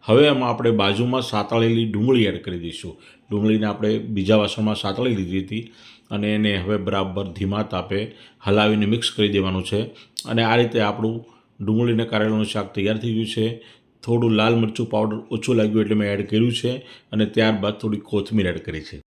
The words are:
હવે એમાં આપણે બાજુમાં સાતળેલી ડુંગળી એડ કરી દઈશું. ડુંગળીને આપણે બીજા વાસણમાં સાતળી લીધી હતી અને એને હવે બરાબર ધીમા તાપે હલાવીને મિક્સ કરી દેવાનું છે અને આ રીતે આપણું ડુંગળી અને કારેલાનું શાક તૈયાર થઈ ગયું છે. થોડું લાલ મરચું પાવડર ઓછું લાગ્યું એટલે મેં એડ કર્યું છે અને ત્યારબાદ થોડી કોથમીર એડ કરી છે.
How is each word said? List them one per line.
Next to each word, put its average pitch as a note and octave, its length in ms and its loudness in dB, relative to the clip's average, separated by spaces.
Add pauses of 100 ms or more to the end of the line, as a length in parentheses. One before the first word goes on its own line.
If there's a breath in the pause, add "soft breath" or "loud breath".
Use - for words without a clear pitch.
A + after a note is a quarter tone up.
હવે B2 200 6
એમાં B2+ 240 2
આપણે A#2 220 0
બાજુમાં A2 500 2
સાતળેલી A2+ 640 0
ડુંગળી A2+ 380 2
એડ F2+ 180 -2
કરી F2+ 180 -8
દઈશું. E2 380 -12 (340 loud breath)
ડુંગળીને G#2+ 340 2
આપણે G#2+ 320 0
બીજા G#2+ 380 0
વાસણમાં G#2+ 400 2
સાતળી A2+ 400 -2
લીધી F#2+ 240 -2
હતી G#2 320 -8 (400 loud breath)
અને G#2 240 -2
એને G#2+ 220 0
હવે F#2+ 200 -2
બરાબર F#2+ 500 -4
ધીમા G2 360 -4
તાપે G2 520 -6 (280 loud breath)
હલાવીને G#2+ 420 4
મિક્સ A2+ 260 0
કરી G#2 180 2
દેવાનું F#2+ 340 0
છે G#2 180 -2 (440 loud breath)
અને A2+ 180 0
આ A2+ 120 4
રીતે A#2+ 240 2
આપણું A2 460 -2 (400 soft breath)
ડુંગળી A#2 280 2
અને A2+ 120 0
કારેલાનું G#2+ 400 0
શાક G2+ 300 -6
તૈયાર G#2 220 0
થઈ A2+ 160 -4
ગયું A2 120 -2
છે. A2+ 360 -4 (420 loud breath)
થોડું A#2 280 2
લાલ A2 240 4
મરચું A2+ 340 0
પાવડર G#2+ 280 0 (140)
ઓછું A#2+ 240 0
લાગ્યું G#2+ 260 4
એટલે G#2+ 140 2
મેં G#2 160 0
એડ G2+ 180 -4
કર્યું A2+ 220 4
છે B2 260 -2 (340 loud breath)
અને G#2+ 140 2
ત્યારબાદ G#2+ 480 0
થોડી G#2+ 240 -4
કોથમીર G2+ 500 -2
એડ E2+ 100 -2
કરી D#2 240 -10
છે. D2+ 200 -16 (100)